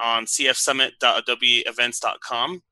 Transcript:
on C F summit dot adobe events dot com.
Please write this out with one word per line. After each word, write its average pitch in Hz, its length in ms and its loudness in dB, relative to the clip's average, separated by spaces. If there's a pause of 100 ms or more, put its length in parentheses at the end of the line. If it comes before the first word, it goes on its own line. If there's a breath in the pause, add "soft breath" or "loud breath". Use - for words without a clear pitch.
on 113 260 0
C 139 200 0
F 131 80 4
summit 135 420 0
dot 120 220 2
adobe 120 480 0
events 120 320 -4
dot - 220 -4
com. 135 400 -4 (100)